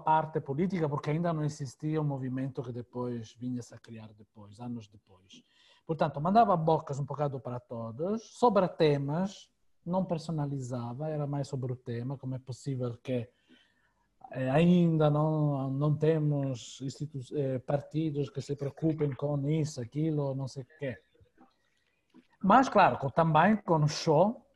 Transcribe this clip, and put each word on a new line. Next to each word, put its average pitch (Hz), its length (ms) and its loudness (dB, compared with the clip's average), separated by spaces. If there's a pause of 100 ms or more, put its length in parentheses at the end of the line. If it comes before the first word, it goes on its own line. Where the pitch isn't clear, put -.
parte 156 380 0
política, 160 480 -2
porque 143 220 -4
ainda 170 200 0
não 156 140 -2
existia 151 560 -4
o - 20 0
movimento 131 580 -4
que 123 120 -10
depois 120 680 -8
vinha-se 123 340 -8
a 117 60 -20
criar 113 360 -18
depois, 104 440 -20
anos 120 300 -12
depois. - 520 -20 (460)
Portanto, 151 320 -2
mandava 196 380 6
bocas 160 420 0
um 143 60 -4
bocado 139 340 -4
para 123 200 -8
todos, 123 640 -6 (160)
sobre 196 300 4
temas, 151 840 0 (360)
não 180 200 -2
personalizava, 143 1040 -4
era 147 180 -4
mais 143 220 -4
sobre 127 240 -6
o - 20 -6
tema, 123 420 -8
como 131 180 -8
é 127 40 -10
possível 127 640 -6
que, 123 260 -4 (1000)
eh, 131 180 -4
ainda 165 600 6
não, 147 600 0
não 143 240 0
temos 147 880 0
institu-, 139 540 -10
eh, 135 240 -2
partidos 147 680 -2
que - 120 -10
se 143 140 -6
preocupem 151 580 -2
com 143 240 -2 (120)
isso, 151 320 -2
aquilo, 147 520 -2
não 135 140 -6
sei 131 160 -12
o - 40 -18 (120)
quê. 127 180 -8 (1400)
Mas, 240 280 6
claro, 156 280 6
com, 139 120 -4
também 165 480 4
com 160 260 2
o 151 60 4
show, 165 680 2